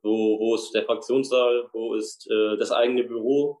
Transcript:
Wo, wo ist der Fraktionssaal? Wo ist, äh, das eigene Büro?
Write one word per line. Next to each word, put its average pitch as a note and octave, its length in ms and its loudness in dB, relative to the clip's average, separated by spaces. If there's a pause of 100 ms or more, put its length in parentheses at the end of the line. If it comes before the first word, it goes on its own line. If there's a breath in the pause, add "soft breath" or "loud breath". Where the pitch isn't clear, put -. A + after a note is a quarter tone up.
Wo, G#2+ 340 2
wo A2+ 160 0
ist A2 160 -4
der G#2+ 140 0
Fraktionssaal? B2 880 0
Wo A2+ 220 -6
ist, - 360 -8
äh, G#2+ 260 2
das G#2+ 140 -2
eigene A#2+ 320 2
Büro? C3+ 580 0